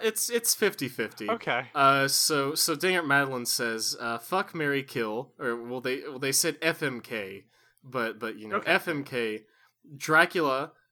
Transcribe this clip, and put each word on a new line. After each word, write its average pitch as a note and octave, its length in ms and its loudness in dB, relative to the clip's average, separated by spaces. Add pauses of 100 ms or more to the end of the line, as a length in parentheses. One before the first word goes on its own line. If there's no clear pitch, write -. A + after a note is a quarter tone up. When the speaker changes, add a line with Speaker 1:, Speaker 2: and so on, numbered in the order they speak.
Speaker 1:
it's, A3 260 0
it's A#3 260 2
fifty F3+ 340 0
fifty. G#2+ 420 -4
Speaker 2:
Okay. B2 440 -2
Speaker 1:
Uh, C#3 340 6
so, C#3+ 460 2
so D#3+ 200 2
Dangert F3 320 2
Madeline C3+ 400 2
says, A2+ 520 -2
uh, A#2 200 -4
"Fuck, G3 360 -4
marry, C#3+ 280 0
kill," A#2+ 560 -4
or, A#2+ 180 -2
well, A#2+ 240 -8
they, B2+ 260 -2
well, C3+ 120 -10
they C3+ 140 -2
said D3 280 0
F D#3+ 220 0
M C3 180 -4
K, G2 440 -8 (380)
but, A#2 360 -4
but, A2 180 -6
you G#2+ 120 -14
know, G#2 80 -4
Speaker 2:
Okay. D#3 160 0
Speaker 1:
F F#3+ 140 2
M D3+ 160 -4
K, A#2 420 -4 (520)
Dracula, D#3 760 2 (180)